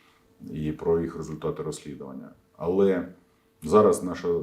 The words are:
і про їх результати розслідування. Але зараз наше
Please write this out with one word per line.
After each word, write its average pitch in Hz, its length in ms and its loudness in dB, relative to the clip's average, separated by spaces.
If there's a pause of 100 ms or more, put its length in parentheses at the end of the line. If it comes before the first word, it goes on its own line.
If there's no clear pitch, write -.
(520)
і 76 200 -4
про 82 280 0
їх - 160 -6
результати 78 460 -6
розслідування. 69 680 -12 (260)
Але 92 520 2 (540)
зараз 101 400 6
наше 90 260 -6 (140)